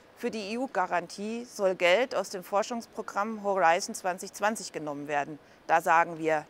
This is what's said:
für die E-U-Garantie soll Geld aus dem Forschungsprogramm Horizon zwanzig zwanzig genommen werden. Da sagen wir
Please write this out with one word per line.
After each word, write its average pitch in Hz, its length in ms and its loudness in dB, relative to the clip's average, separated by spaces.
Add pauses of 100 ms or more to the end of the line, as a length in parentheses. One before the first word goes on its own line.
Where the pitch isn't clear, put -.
(180)
für 240 140 -4
die 208 220 -6
E-U-Garantie 208 920 -4
soll 190 300 0
Geld 185 400 4
aus 190 160 -2
dem 180 120 -8
Forschungsprogramm 220 1000 -4
Horizon 185 520 4
zwanzig 185 380 -6
zwanzig 208 400 -2
genommen 147 340 -8
werden. 147 320 -4 (280)
Da 165 120 4
sagen 170 380 4
wir 156 320 0